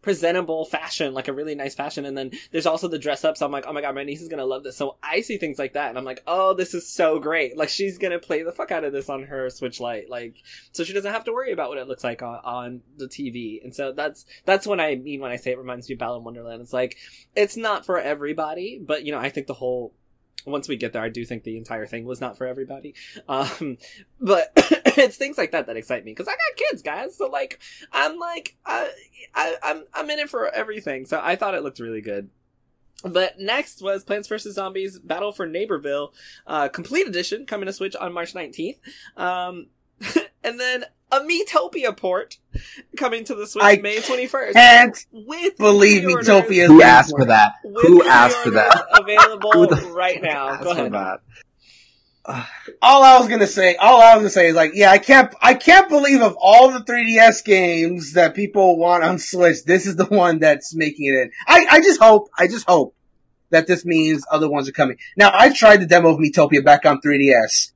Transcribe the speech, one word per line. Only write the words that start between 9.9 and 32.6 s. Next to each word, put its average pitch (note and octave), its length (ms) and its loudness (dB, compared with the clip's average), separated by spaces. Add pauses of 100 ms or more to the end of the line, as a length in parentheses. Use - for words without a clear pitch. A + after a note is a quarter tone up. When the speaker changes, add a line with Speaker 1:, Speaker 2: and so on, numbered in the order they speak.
Speaker 1:
Like, A#2+ 280 -18 (360)
so E3 120 -12
she F#3+ 100 -16
doesn't G3+ 180 -10
have A3+ 120 -12
to D#4+ 80 -12
worry G#4 200 -10
about D3 160 -10
what C#3+ 100 -14
it B2+ 80 -16
looks C3 160 -16
like A#2+ 200 -12
on, A#2+ 220 -16
on B2 360 -14 (160)
the C3+ 120 -18
T C#3+ 200 -16
V. A2+ 340 -16
And B2+ 120 -20
so C3+ 180 -12
that's, D3+ 320 -12 (220)
that's G3 200 -4
what G3 140 -6
I D3+ 140 -6
mean C3+ 260 -16
when B2+ 120 -14
I A#2+ 40 -12
say B2+ 160 -12
it B2+ 60 -10
reminds B2+ 300 -18
me C3+ 60 -14
of A#2 40 -18
Battle A#2+ 180 -12
in A#2 80 -20
Wonderland. A#2 380 -20
It's B2 100 -20
like, B2+ 240 -8 (400)
it's G#3 220 -6
not G#3+ 260 -8
for F3+ 160 -8
everybody, D#3 840 -12
but, D3+ 220 -10
you D3 80 -12
know, C#3 60 -10
I C3 100 -10
think C#3 200 -14
the C3 60 -14
whole, B2 380 -12 (540)
once C#3 220 -12
we C#3 80 -10
get A2+ 180 -12
there, A2 80 -10
I A2 80 -10
do A2+ 160 -16
think A2+ 180 -18
the A2+ 140 -16
entire A2+ 280 -16
thing A#2 200 -18
was B2 140 -14
not B2 180 -16
for B2+ 80 -12
everybody. C3+ 480 -16 (340)
Um, C3+ 480 -10 (420)
but F#3+ 340 -4
<coughs> - 40 0
it's C#4 640 0
things C#4 180 -10
like - 160 -8
that D#3 140 -8
that A2+ 100 -16
excite A2+ 300 -12
me, G#2+ 80 -20
'cause - 140 -14
I - 40 -10
got D5+ 240 -8
kids, A#4 240 -8
guys. F3 380 -14
So, - 100 -10
like, - 300 -12 (340)
I'm D#4 260 -6
like, E4+ 460 -14
I, - 260 -10 (440)
I, E4 280 -8
I'm, D#4 300 -10
I'm D4+ 160 -12
in D4+ 100 -8
it D4 120 -10
for A#3 180 -8
everything. G#3+ 560 -12
So D#3 180 -10
I F3 140 -6
thought G3 180 -8
it D#3 80 -10
looked C#3+ 160 -16
really A2+ 220 -14
good. G2+ 300 -14 (720)